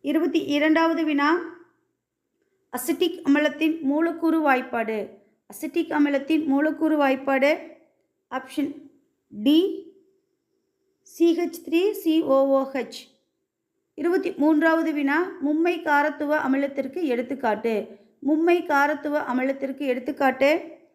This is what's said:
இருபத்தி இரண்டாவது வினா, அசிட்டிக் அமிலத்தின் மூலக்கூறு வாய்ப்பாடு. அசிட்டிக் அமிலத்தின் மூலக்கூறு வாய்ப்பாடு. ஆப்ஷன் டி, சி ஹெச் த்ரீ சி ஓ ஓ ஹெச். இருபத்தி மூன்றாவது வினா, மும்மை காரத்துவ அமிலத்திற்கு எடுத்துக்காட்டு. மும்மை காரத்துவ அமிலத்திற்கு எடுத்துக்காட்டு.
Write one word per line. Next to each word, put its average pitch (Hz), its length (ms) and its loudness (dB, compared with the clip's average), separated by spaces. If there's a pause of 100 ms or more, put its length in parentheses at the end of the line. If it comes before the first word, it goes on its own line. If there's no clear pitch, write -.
இருபத்தி 311 440 0
இரண்டாவது 311 600 2
வினா, 302 500 0 (1160)
அசிட்டிக் 294 580 -2
அமிலத்தின் 302 520 2
மூலக்கூறு 320 720 0
வாய்ப்பாடு. 233 580 -2 (380)
அசிட்டிக் 320 440 -6
அமிலத்தின் 294 540 0
மூலக்கூறு 302 640 2
வாய்ப்பாடு. 269 520 2 (720)
ஆப்ஷன் - 600 -6 (380)
டி, 302 640 0 (1080)
சி 339 340 2
ஹெச் - 320 -6
த்ரீ 349 220 2
சி 320 320 0
ஓ 269 240 2
ஓ 269 260 2
ஹெச். - 360 -10 (840)
இருபத்தி 330 380 -2
மூன்றாவது 320 600 2
வினா, 294 480 0
மும்மை 311 400 0
காரத்துவ 294 580 0
அமிலத்திற்கு 277 640 -2
எடுத்துக்காட்டு. 233 840 -2 (340)
மும்மை 330 420 2
காரத்துவ 294 600 0 (120)
அமிலத்திற்கு 269 460 -2
எடுத்துக்காட்டு. 277 920 0 (220)